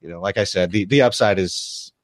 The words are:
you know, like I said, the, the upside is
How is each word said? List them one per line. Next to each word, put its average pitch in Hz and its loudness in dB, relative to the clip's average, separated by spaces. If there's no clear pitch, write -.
you 78 -14
know, 85 -12
like 98 -2
I 107 2
said, 90 0
the, 101 0
the 135 2
upside 113 4
is - -6